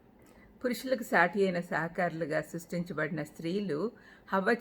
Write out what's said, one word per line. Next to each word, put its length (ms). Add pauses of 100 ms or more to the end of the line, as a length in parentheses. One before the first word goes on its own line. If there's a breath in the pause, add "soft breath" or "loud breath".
(640 loud breath)
పురుషులకు 380
సాటి 400
అయిన 180
సహకారులుగా 800
సృష్టించబడిన 840
స్త్రీలు 680 (400 loud breath)
హవ్వ 280